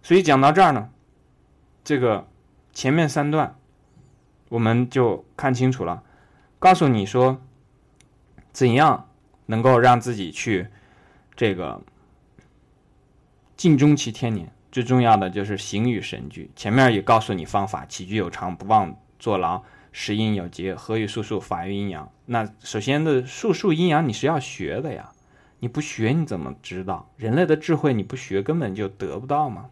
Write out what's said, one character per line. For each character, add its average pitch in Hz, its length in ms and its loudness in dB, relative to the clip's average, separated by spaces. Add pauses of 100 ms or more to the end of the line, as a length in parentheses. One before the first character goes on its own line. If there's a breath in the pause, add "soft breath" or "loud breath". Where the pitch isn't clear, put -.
所 170 80 6
以 190 80 6
讲 147 160 4
到 143 140 6
这 185 100 6
儿 165 80 6
呢， 113 180 -4 (920)
这 147 160 0
个 113 300 0 (420)
前 135 220 0
面 160 160 2
三 143 200 -2
段 151 280 -2 (880)
我 117 100 -4
们 117 320 2
就 120 360 0 (100)
看 135 180 -2
清 127 160 2
楚 127 140 -4
了， 87 180 -6 (580 soft breath)
告 185 140 8
诉 175 140 4
你 110 180 2
说 127 360 2 (1120)
怎 127 180 4
样 143 380 2 (380)
能 113 140 -2
够 127 160 6
让 123 220 6
自 117 160 -6
己 92 160 -8
去 95 380 -4 (680 soft breath)
这 107 180 0
个 76 280 -8 (1800)
尽 160 200 6
终 147 200 6
其 131 120 -6
天 113 240 -6
年， 87 160 -8 (220)
最 131 100 -4
重 127 200 2
要 113 160 6
的 95 120 -2
就 98 140 -4
是 101 140 -6
行 107 320 -4
于 110 120 -4
神 - 280 -12
俱。 - 260 -18
前 - 160 -6
面 127 220 4
也 98 80 0
告 113 180 4
诉 110 140 -4
你 87 100 -6
方 98 240 -4
法： - 180 -10
起 - 200 -16
居 95 100 -8
有 92 140 -2
常， 90 260 -10
不 95 100 -16
忘 98 320 2 (220)
坐 104 180 -2
牢； 87 240 -4 (300 soft breath)
食 - 240 -8
饮 107 200 -2
有 90 120 -8
节， 90 260 -8
和 - 240 -8
于 110 80 -2
术 107 160 -8
数， 104 160 -6
法 90 300 -8
于 98 60 -8
阴 101 160 -6
阳。 76 200 -14 (180)
那 117 220 -4 (120)
首 - 180 -8
先 139 240 -2
的 139 220 0
术 196 280 -4
数 180 200 0
阴 170 160 2
阳 156 180 2
你 113 60 -4
是 - 120 -6
要 151 140 0
学 82 400 -8
的 143 140 -8
呀， - 180 -14 (480 soft breath)
你 123 80 -8
不 147 140 -6
学 113 300 -2
你 160 140 0
怎 101 140 -8
么 69 240 -10
知 92 220 -12
道？ 92 320 -10
人 110 180 -2
类 175 100 2
的 156 120 2
智 160 180 0
慧 143 180 0
你 110 80 0
不 95 140 -10
学 98 260 -4
根 151 160 -2
本 117 160 -4
就 101 140 -6
得 95 320 -8
不 127 80 -12
到 143 220 -2
嘛。 107 220 -14